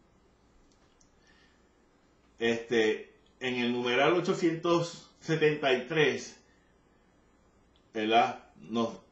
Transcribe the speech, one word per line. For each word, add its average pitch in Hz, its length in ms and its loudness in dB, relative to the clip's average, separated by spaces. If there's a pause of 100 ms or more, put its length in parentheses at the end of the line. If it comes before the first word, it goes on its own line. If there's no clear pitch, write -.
(2500)
este, 113 760 0 (280)
en 123 160 -4
el 120 160 0
numeral 123 420 2
ochocientos 170 960 -2 (100)
setenta 151 540 0
y 123 120 -2
tres, 143 520 0 (1500)
¿verdad? 113 500 0 (280)
Nos, 117 260 -2 (160)